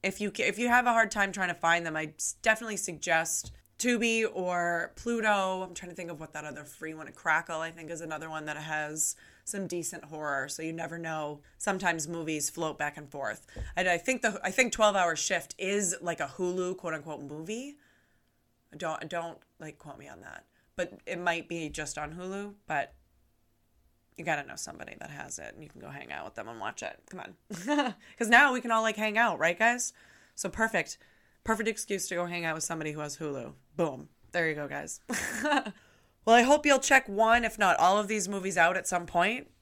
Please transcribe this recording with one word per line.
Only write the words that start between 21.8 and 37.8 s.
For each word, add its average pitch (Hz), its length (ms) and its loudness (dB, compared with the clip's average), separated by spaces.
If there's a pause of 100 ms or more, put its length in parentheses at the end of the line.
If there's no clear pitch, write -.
on 147 160 -8
Hulu, 196 400 -8 (140)
but 147 260 -2 (1200)
you 170 80 -10
gotta 147 220 -2
know - 80 -14
somebody - 440 -12
that - 120 -12
has 147 280 -12
it, - 140 -12
and - 100 -16
you 147 60 -18
can - 100 -20
go - 100 -16
hang 139 220 -14
out 73 140 -10
with 104 100 -14
them 107 120 -10
and 113 120 -12
watch 107 220 -8
it. - 180 -10 (100)
Come 185 120 -14
on. 220 720 -4 (140)
<laughs> - 100 -20
'Cause 233 120 -2
now 262 240 10
we 254 80 0
can 240 100 -2
all, 220 100 4
like, 220 160 0
hang 214 200 0
out, 220 220 4
right, 175 180 4
guys? 240 360 2 (420)
So - 140 -4
perfect. 214 480 0 (500)
Perfect 220 220 2
excuse 202 400 -4
to 185 60 -4
go 175 100 0
hang 175 180 -4
out 165 120 0
with 160 100 -4
somebody 160 260 -4
who 151 80 -8
has 147 160 -6
Hulu. 139 380 -8 (240)
Boom. 151 320 -2 (240)
There 165 160 2
you 151 60 -2
go, 147 120 -6
guys. 143 320 -8 (420)
<laughs> 277 320 0 (520)
Well, 226 100 10
I 240 60 12
hope 294 240 6
you'll 285 140 8
check 269 280 6
one, 220 380 6
if 220 120 -2
not 190 220 6
all 185 180 8